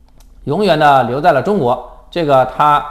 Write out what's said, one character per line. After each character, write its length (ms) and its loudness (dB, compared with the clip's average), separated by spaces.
永 200 -4
远 140 2
的 240 4
留 180 -4
在 120 2
了 100 0
中 160 -2
国 320 -4
这 140 -6
个 220 2
他， 340 2